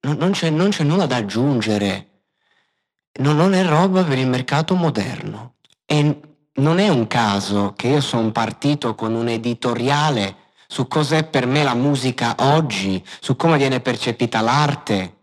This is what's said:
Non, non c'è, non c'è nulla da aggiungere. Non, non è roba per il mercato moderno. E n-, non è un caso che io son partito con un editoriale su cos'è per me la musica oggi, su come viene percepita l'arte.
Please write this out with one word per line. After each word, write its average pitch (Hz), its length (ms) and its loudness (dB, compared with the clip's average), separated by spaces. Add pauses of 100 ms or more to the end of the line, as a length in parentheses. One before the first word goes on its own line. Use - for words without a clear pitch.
Non, 139 140 -2
non 165 140 0
c'è, 196 180 -2
non 160 220 2
c'è 196 120 -2
nulla 160 220 2
da 127 120 -2
aggiungere. 107 1040 -2 (960)
Non, 147 160 4
non 180 160 4
è 185 140 4
roba 185 360 2
per 147 140 0
il 131 120 0
mercato 143 460 0
moderno. 120 800 -4 (280)
E 151 180 2
n-, 147 180 2 (340)
non 156 240 2
è 208 100 4
un 120 180 2
caso 101 720 0
che - 120 -4
io 147 120 2
son 113 320 -2
partito 117 600 -2
con 113 200 -4
un 117 140 -2
editoriale 120 1080 -2 (300)
su - 220 -4
cos'è 156 400 0
per 131 160 0
me 135 180 0
la 131 120 0
musica 123 640 0
oggi, 107 680 0 (160)
su 139 160 -2
come 165 220 2
viene 131 220 0
percepita 117 600 -2
l'arte. 117 840 0